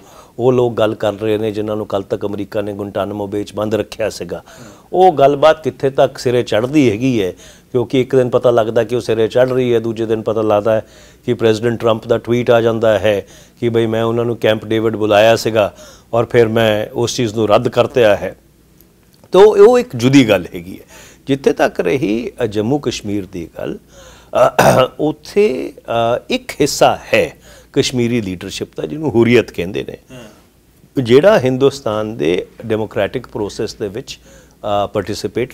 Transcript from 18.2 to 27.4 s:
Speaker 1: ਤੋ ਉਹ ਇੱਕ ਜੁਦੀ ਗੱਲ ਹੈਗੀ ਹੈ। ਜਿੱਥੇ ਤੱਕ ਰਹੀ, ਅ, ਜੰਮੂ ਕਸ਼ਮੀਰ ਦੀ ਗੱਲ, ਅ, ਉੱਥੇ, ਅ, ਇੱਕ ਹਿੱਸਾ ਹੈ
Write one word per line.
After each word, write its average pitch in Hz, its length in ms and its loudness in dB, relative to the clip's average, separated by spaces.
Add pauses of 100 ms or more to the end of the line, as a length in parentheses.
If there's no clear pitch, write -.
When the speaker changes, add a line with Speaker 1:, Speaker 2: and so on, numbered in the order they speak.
Speaker 1:
ਤੋ 180 80 6 (280)
ਉਹ 247 100 4
ਇੱਕ 247 180 -4
ਜੁਦੀ 127 320 4
ਗੱਲ 92 260 2
ਹੈਗੀ 90 180 -12
ਹੈ। 90 120 -18 (420)
ਜਿੱਥੇ 135 260 0
ਤੱਕ 170 280 -2
ਰਹੀ, 180 500 -2 (120)
ਅ, 120 40 -2
ਜੰਮੂ 107 320 -2
ਕਸ਼ਮੀਰ 104 540 -6
ਦੀ 82 160 -12 (100)
ਗੱਲ, - 200 -8 (580)
ਅ, 131 540 2 (100)
ਉੱਥੇ, 220 800 -2
ਅ, 117 420 -2 (100)
ਇੱਕ 254 200 -6
ਹਿੱਸਾ 139 480 2 (160)
ਹੈ 87 220 0 (360)